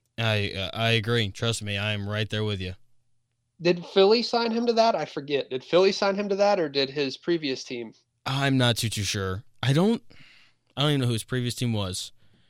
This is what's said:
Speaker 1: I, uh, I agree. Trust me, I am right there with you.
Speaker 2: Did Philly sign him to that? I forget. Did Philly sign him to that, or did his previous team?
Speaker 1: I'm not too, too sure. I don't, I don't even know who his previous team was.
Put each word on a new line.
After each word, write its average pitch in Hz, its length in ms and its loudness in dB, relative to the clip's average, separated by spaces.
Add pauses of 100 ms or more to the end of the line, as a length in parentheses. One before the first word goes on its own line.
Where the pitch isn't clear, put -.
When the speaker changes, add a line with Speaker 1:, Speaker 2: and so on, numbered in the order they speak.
(180)
Speaker 1:
I, 107 380 0
uh, 95 160 -6
I 113 200 0
agree. 113 380 0
Trust 113 320 -4
me, 101 160 -6
I 107 160 -2
am 101 140 -6
right 104 220 -4
there 107 140 -2
with 101 160 -4
you. 92 140 -8 (840)
Speaker 2:
Did 175 260 0
Philly 208 360 4
sign 233 300 -2
him 233 140 -2
to 233 80 2
that? 226 200 4
I 156 100 -2
forget. 139 460 -4
Did 127 140 -6
Philly 190 280 4
sign 196 220 0
him 202 140 -4
to 196 80 0
that, 202 240 4
or 156 80 0
did 135 220 0
his 135 260 -2
previous 151 480 -2
team? 117 280 -10 (320)
Speaker 1:
I'm 135 320 2
not 120 200 4
too, 117 120 -2
too 104 140 -4
sure. 95 400 -4 (200)
I 127 100 2
don't, 196 300 2 (760)
I 127 60 -2
don't 151 100 2
even 139 80 2
know 123 80 2
who 120 60 2
his 107 100 -4
previous 123 300 -4
team 120 180 -2
was. 95 400 -4 (380)